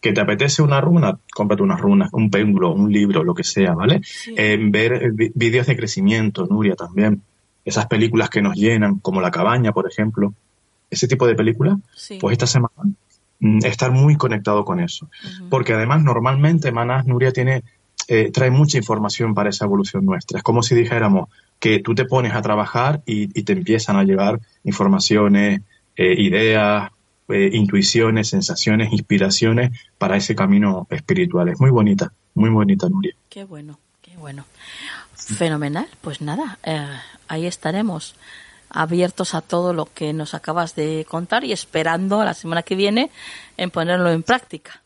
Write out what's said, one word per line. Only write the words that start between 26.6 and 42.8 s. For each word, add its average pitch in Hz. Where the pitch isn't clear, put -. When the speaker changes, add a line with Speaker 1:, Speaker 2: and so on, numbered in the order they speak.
Speaker 1:
eh, 98
intuiciones, 107
sensaciones, 110
inspiraciones 110
para 98
ese 101
camino 98
espiritual. 87
Es 85
muy 135
bonita, 104
muy 107
bonita, 185
Nuria. 190
Speaker 2:
Qué 196
bueno, 151
qué 175
bueno. 143
Fenomenal. 151
Pues 147
nada, 190
eh, 156
ahí 160
estaremos, 175
abiertos 175
a 165
todo 180
lo 156
que 151
nos 151
acabas 165
de 156
contar 180
y 240
esperando 180
a 214
la 180
semana 165
que 185
viene 214